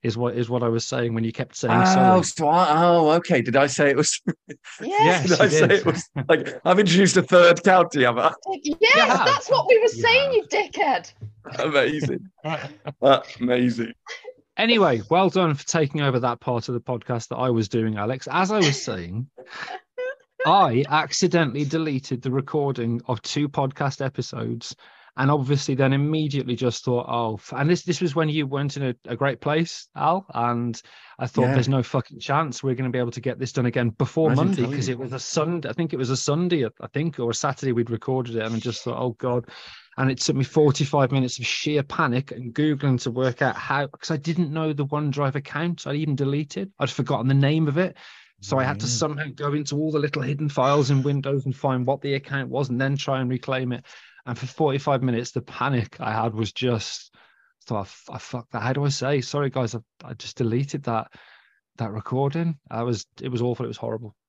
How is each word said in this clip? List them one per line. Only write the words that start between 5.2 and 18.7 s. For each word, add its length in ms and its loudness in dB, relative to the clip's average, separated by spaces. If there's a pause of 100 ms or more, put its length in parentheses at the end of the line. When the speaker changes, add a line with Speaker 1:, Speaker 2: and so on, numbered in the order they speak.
Speaker 2:
Did 80 2
Speaker 1:
Yes, 100 6
Speaker 2:
I 40 8
Speaker 1:
you 60 4
Speaker 2:
say 160 4
Speaker 1:
did. 60 4
Speaker 2:
it 140 2
was? 220 -2 (200)
Like, 380 2
I've 120 6
introduced 380 6
a 60 6
third 420 8
county, 400 6
have 140 4
I? 140 4 (300)
Speaker 3:
Yes, 140 -4 (180)
Speaker 1:
Yeah. 300 4
Speaker 3:
that's 260 2
what 160 2
we 120 8
were 160 4
Speaker 1:
Yeah. 80 -4
Speaker 3:
saying, 320 4
you 100 2
dickhead. 680 -2 (480)
Speaker 2:
Amazing. 680 0 (160)
Speaker 1:
<laughs> 960 0
Speaker 2:
Amazing. 520 0 (640)
Speaker 1:
Anyway, 440 2 (100)
well 200 4
done 240 2
for 100 -8
taking 380 0
over 180 2
that 200 -2
part 280 -4
of 60 -4
the 60 -4
podcast 480 -6
that 80 -8
I 140 -2
was 180 2
doing, 280 0
Alex. 340 -6
As 200 0
I 80 0
was 240 2